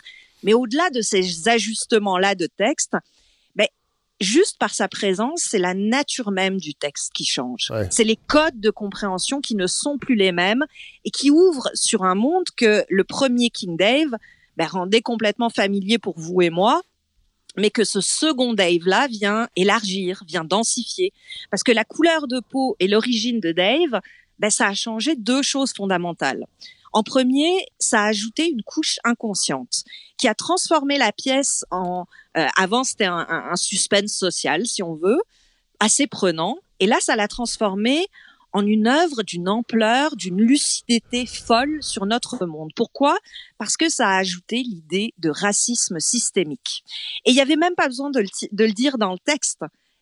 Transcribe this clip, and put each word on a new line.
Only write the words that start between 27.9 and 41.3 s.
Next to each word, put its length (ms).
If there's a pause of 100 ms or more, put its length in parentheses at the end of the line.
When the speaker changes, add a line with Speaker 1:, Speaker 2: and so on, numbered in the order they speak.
Speaker 1:
a 40
ajouté 420
une 140
couche 420
inconsciente 760 (340)
qui 100
a 80
transformé 600
la 160
pièce 580
en... 340 (300)
Euh, 100 (120)
avant, 260
c'était 220
un, 240
un, 220
un 40
suspense 580
social, 540
si 160
on 120
veut, 260 (580)
assez 280
prenant. 500 (240)
Et 60
là, 120
ça 160
l'a 140
transformé 760 (480)
en 140
une 200
œuvre 360
d'une 240
ampleur, 720
d'une 240
lucidité 840
folle 560